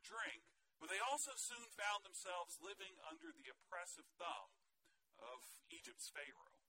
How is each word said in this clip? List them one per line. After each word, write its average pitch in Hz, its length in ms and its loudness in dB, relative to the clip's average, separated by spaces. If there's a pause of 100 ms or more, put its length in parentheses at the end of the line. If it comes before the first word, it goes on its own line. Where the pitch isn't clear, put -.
drink, 196 400 0 (320)
but 160 160 2
they 196 80 6
also 277 320 6
soon 240 400 0
found 202 320 6
themselves 180 560 0
living 190 320 -4 (160)
under 160 240 -6
the 135 160 -10
oppressive 175 560 -6 (160)
thumb 117 320 0 (640)
of 123 240 -6 (320)
Egypt's 160 400 -6
Pharaoh. 143 560 -8